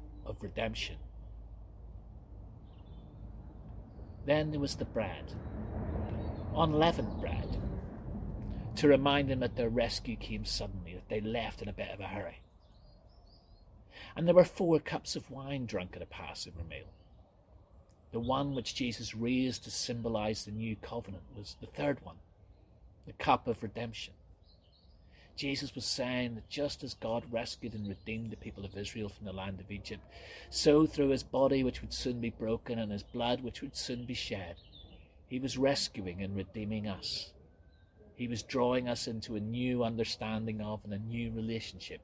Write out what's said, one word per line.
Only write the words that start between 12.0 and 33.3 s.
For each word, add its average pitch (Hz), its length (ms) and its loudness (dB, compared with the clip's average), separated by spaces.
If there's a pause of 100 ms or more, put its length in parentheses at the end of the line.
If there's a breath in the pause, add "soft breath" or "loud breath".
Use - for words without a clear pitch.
hurry. 95 340 -8 (1700 loud breath)
And 170 120 4
there 170 80 8
were 175 100 12
four 170 340 6
cups - 360 -2
of - 140 -6
wine 135 360 -4
drunk 98 300 -4
at 87 60 -10
a 85 40 -8
Passover - 640 -8
meal. 69 180 -10 (1200)
The 117 80 -4
one 135 360 2
which 120 200 -2
Jesus 117 400 -2
raised 127 480 2
to 110 80 -10
symbolize 110 760 0
the 107 60 -8
new 110 240 -2
covenant 110 480 -6 (120)
was 101 240 -12
the 107 80 -10
third 147 360 0
one, 87 140 -14 (880)
the - 80 -12
cup - 340 4
of 117 160 -2
redemption. 117 500 -6 (1200 loud breath)
Jesus 139 400 -2
was 127 100 -4
saying 123 500 0
that 107 140 -10
just 143 320 -2
as 131 120 -6
God 113 360 -2
rescued 117 440 -4
and 104 160 -4
redeemed 110 420 -6
the 104 60 -8
people 98 260 -10
of 98 140 -10
Israel 104 320 -4
from - 160 -12
the 95 80 -6
land 95 260 -6
of 95 100 -12
Egypt, 101 320 -8 (480 loud breath)
so 151 360 10
through 147 240 4
his 131 140 4
body 135 380 6
which 127 200 2
would - 120 -8
soon 123 280 -2
be 117 80 0
broken 113 500 0
and 110 100 0
his 101 140 -2
blood 123 400 0